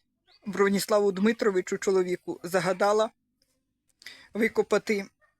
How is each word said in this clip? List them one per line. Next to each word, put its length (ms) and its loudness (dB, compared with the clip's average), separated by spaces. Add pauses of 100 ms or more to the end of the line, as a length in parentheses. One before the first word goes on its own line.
(460)
Броніславу 680 2
Дмитровичу, 680 0
чоловіку, 640 -2
загадала 680 0 (1200)
викопати, 720 -2 (340)